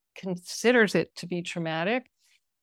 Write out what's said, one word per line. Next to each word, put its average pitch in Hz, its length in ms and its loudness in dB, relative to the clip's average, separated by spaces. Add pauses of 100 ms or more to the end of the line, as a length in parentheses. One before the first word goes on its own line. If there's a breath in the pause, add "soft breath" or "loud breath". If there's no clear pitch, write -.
(160)
considers 208 800 2
it - 220 0
to - 100 -12
be 175 140 -4
traumatic. 170 680 -4 (520)